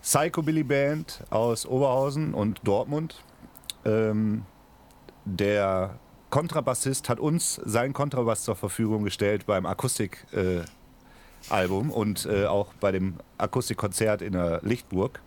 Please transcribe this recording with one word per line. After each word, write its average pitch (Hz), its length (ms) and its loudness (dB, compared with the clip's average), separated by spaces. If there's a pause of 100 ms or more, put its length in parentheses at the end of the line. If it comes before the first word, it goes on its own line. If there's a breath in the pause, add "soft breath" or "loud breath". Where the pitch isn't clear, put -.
Psychobilly 156 600 2
Band 139 640 0
aus 113 340 2
Oberhausen 139 680 2
und 104 300 0
Dortmund. 143 580 0 (640)
Ähm, 107 600 2 (800)
der 95 760 0 (320)
Kontrabassist 135 760 0
hat 113 120 0
uns 160 440 0
seinen 120 280 2
Kontrabass 131 500 0
zur 107 140 -2
Verfügung 107 480 0
gestellt 101 420 0
beim 95 180 2
Akustik, - 680 -4
äh, 92 300 0 (840 loud breath)
Album 98 440 0
und, 104 340 -2
äh, 101 200 2
auch 101 340 0
bei 98 100 2
dem 92 280 -2 (200)
Akustikkonzert 107 840 0
in 95 100 -6
der 87 300 0
Lichtburg. 95 640 -2